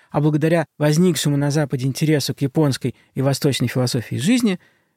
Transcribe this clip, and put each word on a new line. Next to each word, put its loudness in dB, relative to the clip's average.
а -2
благодаря 2
возникшему 2
на 0
Западе -2
интересу 0
к -6
японской 0
и -4
восточной 0
философии -4
жизни, 0